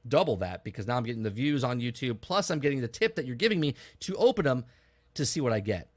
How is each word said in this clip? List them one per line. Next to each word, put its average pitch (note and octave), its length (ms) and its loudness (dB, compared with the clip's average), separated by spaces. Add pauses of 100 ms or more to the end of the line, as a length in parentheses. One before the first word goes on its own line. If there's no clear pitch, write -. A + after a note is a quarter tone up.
double D3 300 4
that, F2+ 260 -6
because G2+ 220 -8
now A#2+ 120 0
I'm B2 60 0
getting A2+ 200 -4
the A2 80 0
views C3+ 320 0
on B2 180 0
YouTube, A#2+ 400 -4
plus F#3+ 300 0
I'm D#3 80 0
getting C#3 220 0
the A#2 60 -2
tip A3 280 -2
that C#3+ 100 -2
you're B2+ 100 -6
giving G3+ 240 2
me D3 140 2 (280)
to F#3 160 -6
open A3 280 4
'em B2+ 200 2 (500)
to C#3+ 100 -2
see - 160 -2
what B2 120 2
I G#2+ 80 2
get. G2 360 -2